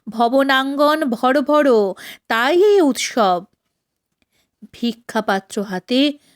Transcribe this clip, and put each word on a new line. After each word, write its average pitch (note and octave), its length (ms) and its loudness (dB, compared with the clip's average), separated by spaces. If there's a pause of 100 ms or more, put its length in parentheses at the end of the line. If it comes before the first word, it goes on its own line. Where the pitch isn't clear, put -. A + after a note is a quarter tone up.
ভবনাঙ্গন C#4 1000 0
ভর C4 320 0
ভর, B3 520 2 (340)
তাই C4+ 360 2
এই G4+ 180 4
উৎসব। G#3 640 0 (1300)
ভিক্ষাপাত্র G#3+ 880 -6
হাতে B3 500 -2 (220)